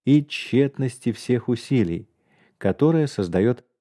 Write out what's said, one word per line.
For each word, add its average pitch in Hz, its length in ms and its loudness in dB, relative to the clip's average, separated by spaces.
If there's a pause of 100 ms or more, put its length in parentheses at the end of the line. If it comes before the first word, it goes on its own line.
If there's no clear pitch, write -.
и 143 180 4
тщетности 135 880 -2
всех 123 380 -4
усилий, 107 580 -2 (480)
которое 156 500 2
создает 98 600 -2 (140)